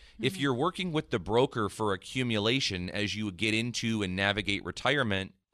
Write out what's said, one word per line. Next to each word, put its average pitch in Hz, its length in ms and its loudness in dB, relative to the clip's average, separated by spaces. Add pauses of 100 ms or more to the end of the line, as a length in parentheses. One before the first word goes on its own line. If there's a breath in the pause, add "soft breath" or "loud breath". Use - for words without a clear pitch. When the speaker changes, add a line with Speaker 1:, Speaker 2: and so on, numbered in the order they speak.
(200 loud breath)
Speaker 1:
If 131 140 2
Speaker 2:
Mm-hmm. - 80 -4
Speaker 1:
you're 139 120 2
working 175 380 -2
with 156 180 -2
the 120 80 2
broker 110 500 2
for 104 240 0
accumulation 110 1000 0
as 101 240 -2
you 107 160 -4
get 104 240 0
into 113 480 0
and 92 140 -2
navigate 101 480 0
retirement, 101 680 -2 (220)